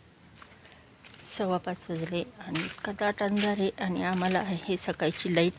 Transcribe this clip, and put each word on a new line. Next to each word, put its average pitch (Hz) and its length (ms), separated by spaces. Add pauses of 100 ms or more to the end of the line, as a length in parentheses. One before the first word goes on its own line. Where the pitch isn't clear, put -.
(1400)
सव्वा 185 180
पाच 180 200 (140)
वाजले 170 340 (220)
आणि 160 140
इतका 190 320
दाट 202 300
अंधार 202 260
आहे 202 220 (100)
आणि 185 220
आम्हाला 185 360
आहे 190 380
सकाळची 170 580
लाईट 170 240